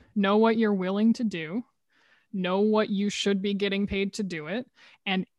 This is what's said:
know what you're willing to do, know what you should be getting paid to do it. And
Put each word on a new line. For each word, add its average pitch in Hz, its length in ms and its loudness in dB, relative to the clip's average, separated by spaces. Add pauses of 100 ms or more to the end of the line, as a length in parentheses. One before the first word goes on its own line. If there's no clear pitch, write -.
(160)
know 202 220 4
what 220 180 4
you're 220 160 2
willing 202 420 2
to 254 100 -6
do, 180 400 -4 (680)
know 185 280 -2
what 214 320 2
you 202 180 0
should 202 320 -2
be 202 140 -2
getting 196 320 -2
paid 196 260 -4
to - 100 -6
do 170 220 -8
it. 220 240 -8 (380)
And 190 180 -2 (140)